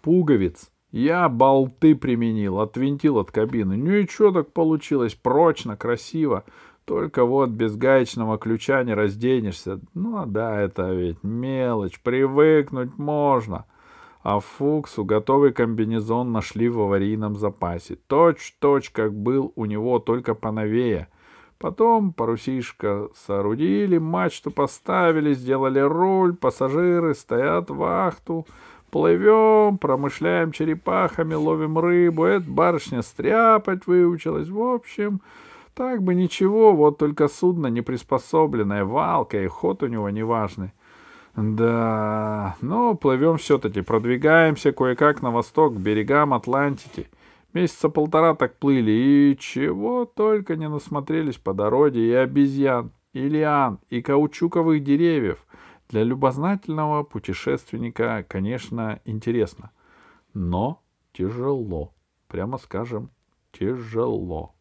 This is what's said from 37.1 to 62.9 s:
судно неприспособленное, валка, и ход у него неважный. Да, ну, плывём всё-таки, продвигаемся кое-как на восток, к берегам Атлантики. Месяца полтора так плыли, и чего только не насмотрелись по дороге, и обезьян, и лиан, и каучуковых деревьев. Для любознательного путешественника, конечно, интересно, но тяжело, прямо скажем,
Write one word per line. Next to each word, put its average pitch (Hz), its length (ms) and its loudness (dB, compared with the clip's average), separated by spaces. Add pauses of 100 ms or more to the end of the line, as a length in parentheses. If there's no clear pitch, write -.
судно 170 400 0
неприспособленное, 120 1160 0
валка, 135 560 -2
и 92 60 -2
ход 190 340 -4
у 143 60 -2
него 107 240 -4
неважный. 107 600 -4 (600)
Да, 107 1300 -2
ну, 220 320 -2
плывём 151 440 0
всё-таки, 110 440 -2
продвигаемся 143 920 2
кое-как 135 520 0
на 123 80 -2
восток, 120 420 0
к 104 60 -6
берегам 107 560 0
Атлантики. 135 720 -4 (460)
Месяца 165 360 -2
полтора 156 460 2
так 127 220 -2
плыли, 131 340 2
и 139 480 4
чего 202 640 -4
только 208 500 -2
не 156 140 -6
насмотрелись 147 680 -4
по 98 180 -6
дороге, 117 520 2
и 120 60 2
обезьян, 135 800 0 (220)
и 135 140 -4
лиан, 147 520 0 (100)
и 120 140 -6
каучуковых 151 800 0
деревьев. 143 600 0 (460)
Для 110 140 0
любознательного 147 1000 -2
путешественника, 117 1200 -6
конечно, 110 800 -6
интересно, 110 680 -4 (600)
но 98 480 -4 (320)
тяжело, 110 800 -6 (340)
прямо 98 300 -8
скажем, 104 540 -10 (400)